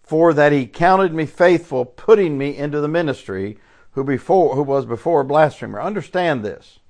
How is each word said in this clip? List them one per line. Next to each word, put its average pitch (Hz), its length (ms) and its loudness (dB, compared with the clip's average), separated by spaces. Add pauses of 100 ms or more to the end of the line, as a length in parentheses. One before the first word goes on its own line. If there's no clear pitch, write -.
for 160 320 2
that 147 200 4
he 139 120 0
counted 180 480 2
me 160 120 -4
faithful, 165 580 0
putting 180 540 2
me 139 180 -6
into 147 240 -6
the 147 80 -2
ministry, 117 680 -4 (360)
who 135 100 -6
before, 139 520 0
who 139 60 -2
was 139 240 -2
before 139 360 -2
a 135 40 -2
blasphemer." 131 560 -2
Understand 170 640 -4
this. - 340 -12 (100)